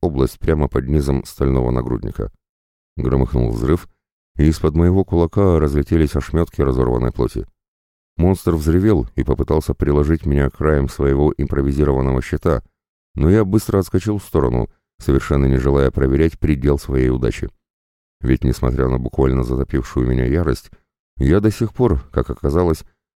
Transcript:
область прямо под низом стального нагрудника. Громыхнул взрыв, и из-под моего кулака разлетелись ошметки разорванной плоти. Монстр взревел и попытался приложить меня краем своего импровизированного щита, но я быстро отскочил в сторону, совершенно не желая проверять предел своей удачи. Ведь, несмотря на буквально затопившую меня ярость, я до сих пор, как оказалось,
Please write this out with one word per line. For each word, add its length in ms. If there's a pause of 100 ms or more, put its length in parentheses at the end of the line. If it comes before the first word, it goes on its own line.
область 380
прямо 280
под 220
низом 360
стального 460
нагрудника. 600 (680)
Громыхнул 520
взрыв, 380 (480)
и 120
из-под 280
моего 300
кулака 540
разлетелись 560
ошметки 460
разорванной 500
плоти. 360 (680)
Монстр 380
взревел 600
и 80
попытался 500
приложить 520
меня 240
краем 400
своего 480
импровизированного 840
щита, 420 (520)
но 140
я 160
быстро 340
отскочил 380
в 60
сторону, 460 (300)
совершенно 460
не 120
желая 340
проверять 480
предел 400
своей 300
удачи. 400 (720)
Ведь, 220
несмотря 460
на 80
буквально 460
затопившую 640
меня 180
ярость, 440 (480)
я 220
до 120
сих 220
пор, 380
как 180
оказалось, 540 (360)